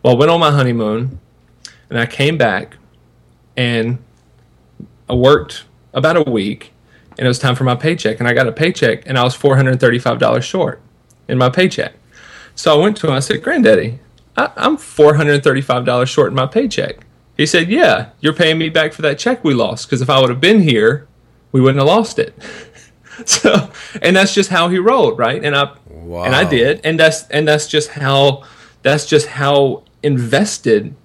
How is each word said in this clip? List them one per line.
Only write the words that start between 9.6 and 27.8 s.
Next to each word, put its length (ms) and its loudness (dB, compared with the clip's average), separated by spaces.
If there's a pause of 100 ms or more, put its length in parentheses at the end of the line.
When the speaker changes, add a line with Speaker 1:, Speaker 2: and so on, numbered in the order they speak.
Speaker 1:
thirty-five 380 0
dollars 260 0
short 360 -4 (480)
in 100 -2
my 120 2
paycheck. 420 -2 (640)
So 180 2
I 80 4
went 160 0
to 80 -4
him, 60 0
I 80 0
said, 220 -4
"Granddaddy, 580 0 (360)
I, 200 -2
I'm 200 -2
four 380 4
hundred 300 0
thirty-five 400 0
dollars 260 0
short 200 2
in 40 -8
my 120 0
paycheck." 600 -4 (300)
He 100 0
said, 220 0
"Yeah, 420 0 (100)
you're 140 0
paying 240 0
me 100 -4
back 240 -2
for 100 -10
that 160 -2
check 260 -4
we 100 0
lost, 340 -4
'cause 140 -2
if 80 -2
I 100 4
would 100 2
have 100 -6
been 220 4
here, 440 2 (460)
we 80 2
wouldn't 180 4
have 80 2
lost 320 2
it." 200 -6
<laughs> 60 -20 (840)
So, 440 0 (320)
and 140 2
that's 180 2
just 160 0
how 180 0
he 120 -2
rolled, 400 2
right? 240 -2
And 100 -2
I, 160 0 (160)
Speaker 2:
Wow. 380 -12
Speaker 1:
and 100 0
I 80 2
did, 400 0
and 160 -2
that's, 300 2
and 180 -2
that's 220 0
just 220 -4